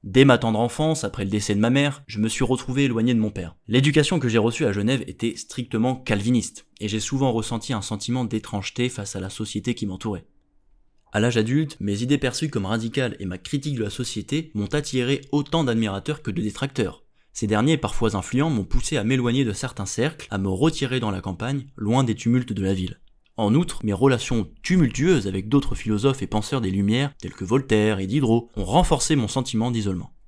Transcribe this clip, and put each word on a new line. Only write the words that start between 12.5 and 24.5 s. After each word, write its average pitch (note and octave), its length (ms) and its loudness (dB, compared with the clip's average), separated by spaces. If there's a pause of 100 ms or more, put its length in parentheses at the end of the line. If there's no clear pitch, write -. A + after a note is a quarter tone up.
comme G2+ 160 -2
radicales A2+ 520 -2
et G2+ 80 -8
ma F2+ 120 -6
critique C#3+ 360 -4
de A2+ 80 -4
la G2+ 80 -4
société C#3 640 -6
m'ont G#2 120 -2
attiré C3 560 -2 (100)
autant D3 320 0
d'admirateurs A2+ 580 -2
que - 80 -4
de E3 100 -4
détracteurs. G#2+ 640 -4 (300)
Ces - 160 -4
derniers, A#2+ 280 4
parfois A2 380 0
influents, C3 360 0
m'ont G#2+ 140 0
poussé - 340 2
à G#2 40 0
m'éloigner B2 420 2
de G#2+ 80 0
certains G#2 340 -6
cercles, D3 440 -2
à G2+ 80 -2
me F#2+ 100 0
retirer B2+ 520 0
dans A2 100 0
la F#2+ 100 -4
campagne, A#2+ 540 -6
loin A#2 300 2
des A2+ 100 0
tumultes A#2+ 380 0
de F#2+ 100 -2
la F#2+ 120 2
ville. - 260 -6 (380)
En G#2+ 160 2
outre, - 300 0
mes G#2 80 0
relations A#2 560 2 (140)